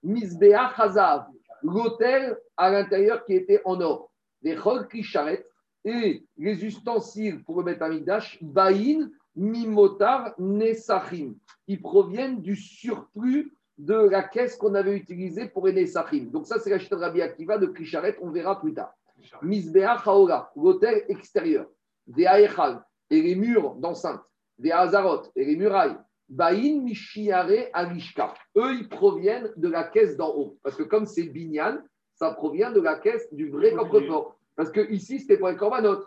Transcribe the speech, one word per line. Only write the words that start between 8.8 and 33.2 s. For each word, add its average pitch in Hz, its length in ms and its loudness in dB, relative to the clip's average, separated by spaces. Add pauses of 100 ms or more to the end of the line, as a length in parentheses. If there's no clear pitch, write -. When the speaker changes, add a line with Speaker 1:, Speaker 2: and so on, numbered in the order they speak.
Speaker 1:
Mimotar, 214 1000 2
Nesachim. 190 960 -2 (340)
Ils 196 140 -6
proviennent 202 600 0
du 190 140 -4
surplus 247 1040 -6 (220)
de 151 160 0
la 196 260 4
caisse 247 340 -4
qu'on 202 200 0
avait 196 200 0
utilisée 185 520 -8
pour 185 180 -4
les 185 80 4
Nesachim. 156 580 -2
Donc 151 140 -6
ça, 220 140 -4
c'est 202 100 -6
la 196 80 2
chita 185 180 -6
de 170 60 -6
Rabbi 170 220 -2
Akiva 165 340 -4
de 190 80 2
Kisharet, 165 560 -4
on 175 80 -10
verra 175 320 -4
plus 156 140 -4
tard. - 180 -10 (500)
Mizbeach 190 640 2
Haola, 190 500 6
l'autel 185 520 4
extérieur. 165 600 -2 (400)
Des 127 160 0
Haechal, 185 600 4 (280)
et 156 100 4
les 175 140 0
murs 202 400 0
d'enceinte. 165 440 -8 (380)
Des 151 140 -2
Hazarot, 180 500 2 (140)
et 131 100 -2
les 151 100 0
murailles. 196 400 2 (320)
Baïn, 202 540 0
Mishiare, 208 920 -2
Alishka. 175 600 -6 (240)
Eux, 262 160 0
ils 240 160 -8
proviennent 202 680 0
de 165 120 -2
la 165 140 -2
caisse 180 340 2
d'en 156 180 -4
haut. 143 280 -6
Parce 135 120 -8
que 156 80 -6
comme 214 220 0
c'est - 180 -6
Binyan, 160 540 -6 (380)
ça - 160 -2
provient 175 400 -4
de 208 100 4
la - 140 0
caisse 226 360 -2